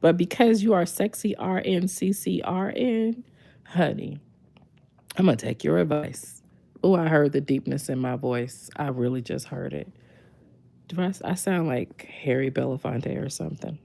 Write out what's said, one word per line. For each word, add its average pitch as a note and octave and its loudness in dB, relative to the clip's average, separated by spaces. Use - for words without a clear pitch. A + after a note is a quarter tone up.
But E3 6
because G#3+ 4
you A3 4
are F3 6
sexy - -2
R F#3 -2
N F#3 0
C F#3+ -2
C F#3+ -2
R F#3+ -2
N, A3+ 0
honey, D3 -2
Imma F3+ 6
take A#2 -4
your D#3 2
advice. D3+ -2
Ooh, F#3 8
I E3 2
heard D3 6
the C#3 2
deepness C#3 -2
in C3 -2
my B2+ -2
voice. B2 -4
I D3 -4
really B2+ 0
just - -6
heard C3+ -8
it. - -10
Do F3 -4
I F3+ 2
s-, F#3+ -4
I - -2
sound F3+ 0
like - -4
Harry C3+ 2
Belafonte C3 -4
or - -6
something. D#3+ -8